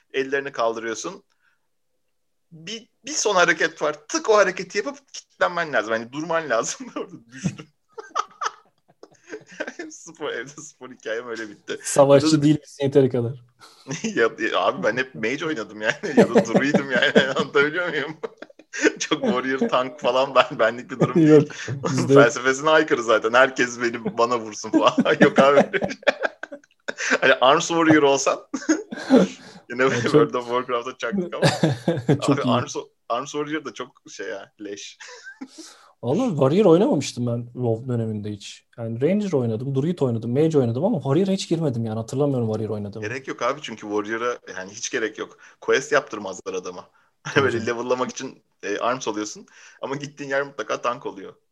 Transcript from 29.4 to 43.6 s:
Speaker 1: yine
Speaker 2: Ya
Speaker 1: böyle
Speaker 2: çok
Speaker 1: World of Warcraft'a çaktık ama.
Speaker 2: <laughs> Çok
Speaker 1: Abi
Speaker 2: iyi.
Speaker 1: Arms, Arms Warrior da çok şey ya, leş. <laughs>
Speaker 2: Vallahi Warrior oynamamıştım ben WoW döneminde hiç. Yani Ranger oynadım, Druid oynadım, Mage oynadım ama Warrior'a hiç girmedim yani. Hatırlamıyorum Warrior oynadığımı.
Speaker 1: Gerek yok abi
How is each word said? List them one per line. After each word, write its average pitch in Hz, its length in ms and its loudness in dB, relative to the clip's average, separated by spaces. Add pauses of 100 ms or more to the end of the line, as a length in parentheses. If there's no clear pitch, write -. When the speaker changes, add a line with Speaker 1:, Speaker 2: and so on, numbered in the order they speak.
Speaker 1:
yine 123 120 -2
Speaker 2:
Ya 135 80 4
Speaker 1:
böyle 120 120 0
Speaker 2:
çok - 0 -
Speaker 1:
World 123 320 4
of 123 100 -4
Warcraft'a 123 540 -4
çaktık 175 360 -4
ama. 170 120 0 (400)
Speaker 2:
<laughs> 165 200 -2 (160)
Çok 143 160 0
Speaker 1:
Abi - 60 -4
Speaker 2:
iyi. 123 100 0
Speaker 1:
Arms, 127 220 -4 (320)
Arms 127 240 -6
Warrior 147 320 -6
da 117 100 -12
çok - 360 -16
şey 101 180 -12
ya, 98 320 -12
leş. 101 380 -14 (480)
<laughs> - 400 -20 (220)
Speaker 2:
Vallahi 208 220 0
Warrior 151 360 2
oynamamıştım 170 640 2
ben 120 180 -4
WoW 120 440 -4
döneminde 110 440 -4
hiç. - 340 -16 (120)
Yani 117 220 -8
Ranger 190 320 0
oynadım, 127 420 -2
Druid 160 240 0
oynadım, 117 340 -2
Mage 156 260 2
oynadım 123 260 2
ama 220 120 0
Warrior'a 151 360 0
hiç 190 160 -4
girmedim 143 360 -2
yani. 110 140 -4
Hatırlamıyorum 131 500 -2
Warrior 107 220 -2
oynadığımı. 107 380 -8
Speaker 1:
Gerek 131 200 -10
yok - 140 -8
abi 139 200 -2